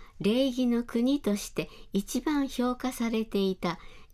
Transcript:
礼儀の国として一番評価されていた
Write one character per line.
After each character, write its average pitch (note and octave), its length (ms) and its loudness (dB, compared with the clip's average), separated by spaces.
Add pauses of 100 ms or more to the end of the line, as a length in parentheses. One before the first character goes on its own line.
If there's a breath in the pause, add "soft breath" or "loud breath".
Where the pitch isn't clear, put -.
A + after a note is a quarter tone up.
(200 loud breath)
礼 B3 320 4
儀 B3 160 2
の A#3+ 160 2
国 B3 340 2
と G3+ 160 2
し - 160 -4
て - 180 -4 (240 loud breath)
一 G3+ 280 0
番 C#4+ 260 2
評 B3 300 0
価 B3+ 160 -2
さ A3+ 180 -2
れ A3 140 2
て G3+ 160 0
い F#3+ 160 2
た F3+ 240 -2 (340 loud breath)